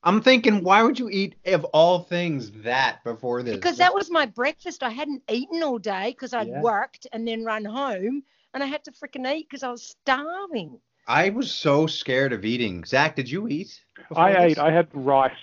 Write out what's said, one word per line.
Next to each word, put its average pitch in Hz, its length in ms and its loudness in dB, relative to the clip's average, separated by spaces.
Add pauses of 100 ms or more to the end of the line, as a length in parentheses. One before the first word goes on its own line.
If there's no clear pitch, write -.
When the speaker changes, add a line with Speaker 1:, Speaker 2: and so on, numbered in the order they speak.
Speaker 1:
I'm 190 180 4
thinking, 226 420 4
why 190 200 6
would 233 160 2
you 247 100 -6
eat, 196 280 -4 (100)
of 175 200 2
all 170 340 4
things, 170 500 -4 (120)
that 123 420 0
before 120 380 -6
this? 117 120 -4
Speaker 2:
Because 262 240 -4
Speaker 1:
That's 359 120 6
Speaker 2:
that - 40 -4
was 370 160 -4
my 320 160 0
breakfast. 269 560 -6
I 247 80 -4
hadn't 277 400 -8
eaten 330 320 -4
all 269 160 -2
day 202 340 -4
'cause 254 220 -12
I'd 226 140 -4
Speaker 1:
Yeah. 233 120 -8
Speaker 2:
worked 220 520 -2
and 226 140 -8
then 226 180 -6
run 220 200 -4
home, 233 580 -6 (300)
and 269 100 -6
I 277 40 -2
had 294 180 -8
to 285 80 -20
frickin' 269 420 -12
eat 320 140 -8
'cause 240 140 -12
I 254 80 -6
was 240 120 -12
starving. 285 960 -6 (280)
Speaker 1:
I 151 240 4
was 240 220 -4
so 151 340 2
scared 135 460 0
of 101 140 -6
eating. 107 380 -2
Zach, 143 320 2
did 127 140 -6
you 190 180 -6
eat 165 300 -8 (160)
before - 300 -10
Speaker 3:
I 196 80 6
Speaker 1:
this? 175 200 6
Speaker 3:
ate. 151 60 0
I 151 140 2
had 165 220 2
rice, 135 380 2 (100)